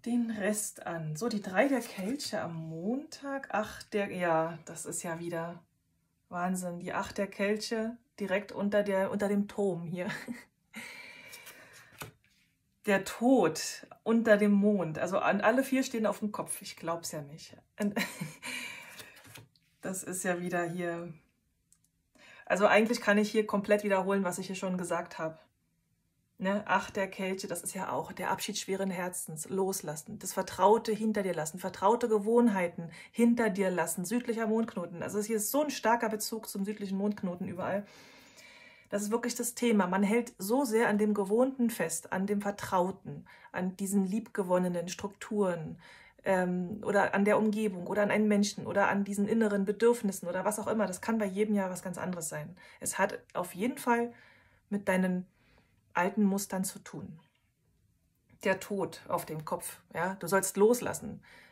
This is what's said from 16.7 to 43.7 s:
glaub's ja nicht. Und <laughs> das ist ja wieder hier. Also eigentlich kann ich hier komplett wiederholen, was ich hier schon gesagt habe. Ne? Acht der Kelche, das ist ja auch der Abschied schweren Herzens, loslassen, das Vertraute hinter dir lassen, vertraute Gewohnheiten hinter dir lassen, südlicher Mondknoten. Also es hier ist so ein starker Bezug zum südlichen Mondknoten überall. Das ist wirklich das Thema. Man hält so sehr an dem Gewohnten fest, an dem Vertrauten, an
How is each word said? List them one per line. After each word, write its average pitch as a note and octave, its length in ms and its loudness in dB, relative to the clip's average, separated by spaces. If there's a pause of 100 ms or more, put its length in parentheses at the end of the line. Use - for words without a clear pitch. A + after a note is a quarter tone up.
glaub's E3 380 -6
ja D#3 80 -6
nicht. C#3+ 340 -16 (240)
Und G3+ 180 0 (800)
<laughs> - 1040 -20
das F#3+ 220 -6
ist F3+ 220 -6
ja F3 160 0
wieder F3 240 -2
hier. E3+ 480 -4 (1300)
Also F#3 220 4
eigentlich A3+ 320 6
kann G3+ 180 4
ich G#3 140 2
hier G#3+ 160 2
komplett G#3 380 2
wiederholen, G3 400 2
was F3 120 -2
ich F#3+ 100 -8
hier F#3+ 100 -6
schon F#3 200 -2
gesagt F3 400 -4
habe. D#3+ 220 -6 (1040)
Ne? G3 220 0
Acht F#3+ 320 0
der F#3+ 100 0
Kelche, F#3+ 400 -6
das F3 140 -6
ist - 120 -8
ja - 180 -6
auch C#3+ 200 -4
der - 180 -6
Abschied G3 280 -4
schweren F#3+ 320 -2
Herzens, F3+ 600 -6
loslassen, F#3+ 680 -4
das - 140 -8
Vertraute G3+ 580 4
hinter G#3+ 320 0
dir F3+ 100 0
lassen, D#3+ 240 -4
vertraute G#3 520 2
Gewohnheiten G3+ 800 4 (220)
hinter A#3 380 4
dir F#3+ 220 2
lassen, F3+ 320 0
südlicher A3+ 420 -2
Mondknoten. G#3 580 -2
Also G3+ 160 -4
es G#3 80 -4
hier A3 100 0
ist G#3 140 -2
so D4 120 2
ein D4 60 -2
starker A#3 400 2
Bezug G#3+ 400 -6
zum G3 160 -4
südlichen G3+ 320 -6
Mondknoten F#3+ 500 -4
überall. F3+ 380 -4 (1040)
Das G#3 140 -2
ist G#3 80 -4
wirklich A#3+ 240 -2
das - 200 -4
Thema. G#3 320 4
Man F#3+ 160 2
hält A#3 340 2
so A#3 280 2
sehr A3 240 4
an G#3 80 2
dem G#3 160 4
Gewohnten A3+ 560 2
fest, - 420 -4
an F#3+ 160 -2
dem G3+ 140 0
Vertrauten, F#3+ 840 -2 (280)
an F#3 240 -4